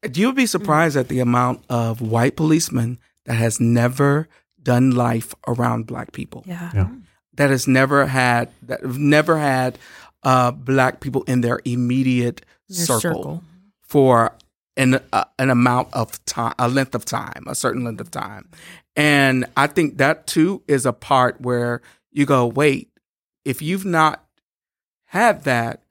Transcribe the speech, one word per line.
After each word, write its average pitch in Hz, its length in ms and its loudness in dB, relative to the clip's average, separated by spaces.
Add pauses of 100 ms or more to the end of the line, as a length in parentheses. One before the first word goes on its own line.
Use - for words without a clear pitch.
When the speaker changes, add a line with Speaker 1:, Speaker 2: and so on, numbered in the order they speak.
(120)
Speaker 1:
You 175 140 2
would 262 100 0
be 262 100 2
surprised 156 500 0
at 127 120 0
the 127 120 -2
amount 123 500 0
of 117 320 -2
white 117 340 0
policemen 147 640 0 (260)
that 123 100 -4
has 113 260 0
never 131 680 2 (320)
done 127 300 2
life 117 420 0 (140)
around 117 400 -2
black 123 260 -12
people. - 320 -14
Speaker 2:
Yeah. 175 300 -12
Speaker 3:
Yeah. 95 140 2 (480)
Speaker 1:
That 143 140 2
has 131 160 0
never 135 400 2
had, 123 440 0 (120)
that - 200 -10
have 127 160 -8
never 151 400 2
had, 131 400 -2 (440)
uh, 127 300 2
black 131 480 0
people 131 240 -4
in 127 160 0
their 120 240 0
immediate 123 760 0 (260)
Speaker 2:
Their 175 160 -6
Speaker 1:
circle 120 160 0
Speaker 2:
circle. 165 440 -6 (380)
Speaker 1:
for 127 540 4 (400)
an, 131 240 2 (120)
uh, 98 120 0 (140)
an 131 120 0
amount 123 440 2
of - 320 -6
time, - 340 -6
a 120 80 0
length 131 260 -2
of 113 120 -4
time, - 420 -8
a - 80 -8
certain 131 260 -4
length 113 200 -8
of - 100 -16
time. 101 380 -12 (440)
And 139 520 2 (100)
I 139 100 2
think 151 320 0
that 139 300 0
too 170 400 0
is 135 180 2
a 123 60 0
part - 480 0
where 120 400 -4 (320)
you 143 120 2
go, 135 220 2
"Wait, 139 440 0 (540)
if 135 180 -6
you've 190 240 -4
not 160 380 0 (840)
had 196 380 0
that 120 460 -4